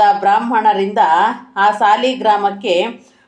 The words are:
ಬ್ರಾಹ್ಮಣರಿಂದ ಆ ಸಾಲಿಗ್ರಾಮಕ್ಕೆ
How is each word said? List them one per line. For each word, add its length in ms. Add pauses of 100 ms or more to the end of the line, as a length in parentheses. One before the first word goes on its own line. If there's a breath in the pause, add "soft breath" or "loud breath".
(200)
ಬ್ರಾಹ್ಮಣರಿಂದ 800 (580)
ಆ 160
ಸಾಲಿಗ್ರಾಮಕ್ಕೆ 1120 (420 soft breath)